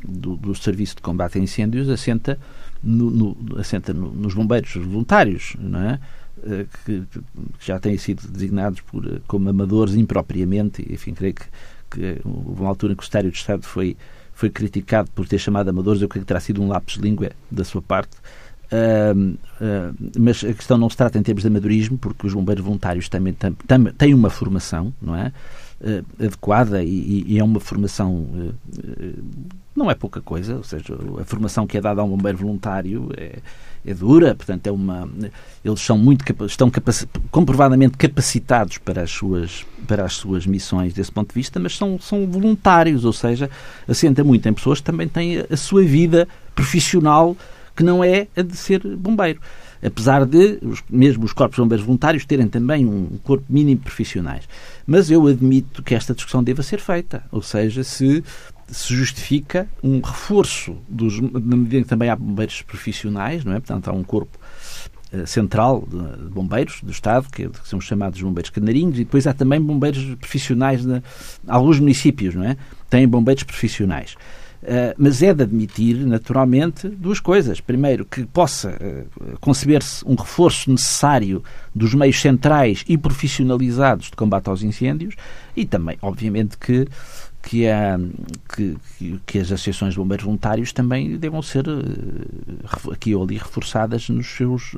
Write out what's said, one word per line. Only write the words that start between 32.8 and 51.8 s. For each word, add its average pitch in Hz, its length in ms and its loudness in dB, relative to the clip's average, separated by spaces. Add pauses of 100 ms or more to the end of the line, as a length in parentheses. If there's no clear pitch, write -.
é, - 220 -14 (460)
é 98 80 -6
dura, 120 400 6
portanto 90 340 -6
é 101 40 -2
uma, 95 360 -4 (580)
eles 104 160 -2
são 113 160 4
muito 131 260 8
capa-, 110 220 -4
estão 120 260 4
capaci-, - 380 -2 (200)
comprovadamente 135 680 6
capacitados - 800 2
para 92 240 -4
as 85 100 -4
suas, 90 540 -4 (200)
para 101 200 0
as 90 80 -4
suas 92 340 -2
missões 92 460 0
desse 95 180 -4
ponto 107 160 -2
de - 80 -18
vista, 131 240 -4
mas 175 160 -4
são, 196 240 -2
são 202 260 -2
voluntários, 180 800 4
ou 113 100 2
seja, 120 360 -2 (360)
assenta 139 380 4
muito 123 240 6
em 110 60 4
pessoas 139 260 2
que - 60 -14
também 165 240 -2
têm 170 300 -2
a, - 120 -4
a 165 60 0
sua 196 260 4
vida 170 420 6 (300)
profissional, 160 800 4 (400)
que - 80 4
não 175 180 6
é 185 320 4
a 180 80 -2
de 180 140 -4
ser 190 240 0 (160)
bombeiro. 185 460 0 (420)
Apesar 131 420 4
de 180 380 6
os, 113 260 -6
mesmo 123 360 6
os 104 80 -2
corpos - 240 2
de 123 40 4
bombeiros 110 240 4